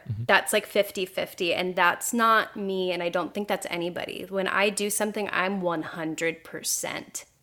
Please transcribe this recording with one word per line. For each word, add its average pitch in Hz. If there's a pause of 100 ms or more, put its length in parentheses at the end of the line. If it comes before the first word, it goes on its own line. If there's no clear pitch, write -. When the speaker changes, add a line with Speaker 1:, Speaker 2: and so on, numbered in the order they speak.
Speaker 1:
Mm-hmm. 110
Speaker 2:
that's, -
like, 214
fifty-fifty, 185
and 185
that's 175
not 226
me, 190
and 175
I 175
don't 175
think 202
that's 190
anybody. 175
When 190
I 202
do 208
something, 208
I'm 190
one 170
hundred 160
percent - (180)